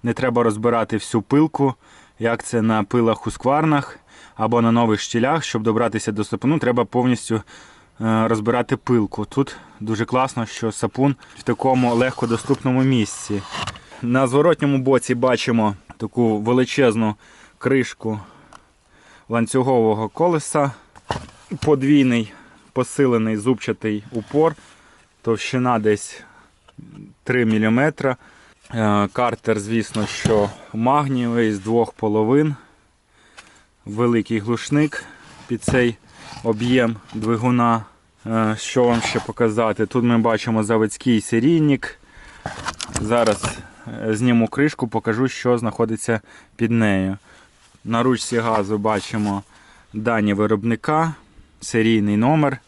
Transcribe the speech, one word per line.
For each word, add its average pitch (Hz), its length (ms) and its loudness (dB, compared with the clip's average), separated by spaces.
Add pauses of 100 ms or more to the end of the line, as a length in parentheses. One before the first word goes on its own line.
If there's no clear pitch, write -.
Не 120 100 0
треба 120 300 0
розбирати 113 520 0
всю 110 260 -2
пилку, 143 520 2 (460)
як 117 240 -2
це 117 180 -2
на 110 220 2
пилах 113 440 0
Husqvarna 143 680 0 (400)
або 113 260 0
на 117 100 4
нових 117 300 2
штілях. 135 420 0
Щоб 110 200 -4
добратися 110 480 0
до 104 120 -2
сапуну, 135 360 0
треба 123 260 0
повністю, 123 500 0
е, 107 60 -2 (840)
розбирати 117 500 0
пилку. 107 480 0
Тут - 300 -4 (240)
дуже 110 260 -4
класно, 127 400 -2
що - 260 -6
сапун 131 440 -2 (220)
в - 60 -20
такому 127 520 0
легкодоступному 127 880 0
місці. 110 580 -2 (600)
На 127 260 2
зворотньому 143 500 2
боці 127 380 2
бачимо 117 600 2 (220)
таку 113 400 0
величезну 117 800 2 (420)
кришку 117 600 -2 (1120)
ланцюгового 113 800 2
колеса. 156 600 0 (960)
Подвійний 135 680 2 (400)
посилений 117 640 0
зубчатий 107 760 -2
упор. 147 440 0 (680)
Товщина 120 580 -2
десь 107 440 -2 (1000)
три 120 220 2
міліметри. 117 680 2 (580)
Е, 104 400 2
картер, 113 460 0
звісно, 107 480 -2
що 104 420 0 (240)
магнієвий 120 800 0
з 101 60 -6
двох 113 340 0
половин. 117 640 2 (1300)
Великий 113 540 0
глушник 139 680 -2 (420)
під 117 160 -6
цей 123 340 0 (460)
об'єм 117 520 2 (180)
двигуна. 117 720 0 (420)
Е, 110 340 0
що - 240 0
вам 120 180 2
ще - 180 -2
показати? 110 640 0
Тут 117 180 -2
ми 120 140 4
бачимо 110 460 0
заводський 110 580 2
серійник. 143 800 0 (1040)
Зараз, 110 560 0 (300)
е, 110 280 -4
зніму 117 320 4
кришку, 139 400 -2
покажу, 113 400 -2
що 123 300 0
знаходиться 110 640 -2 (340)
під 113 160 0
нею. 101 460 0 (680)
На 117 180 -2
ручці 123 340 0
газу 110 400 0
бачимо 104 640 -2 (500)
дані 110 400 0
виробника, 113 800 0 (480)
серійний 110 560 2
номер 139 400 2 (100)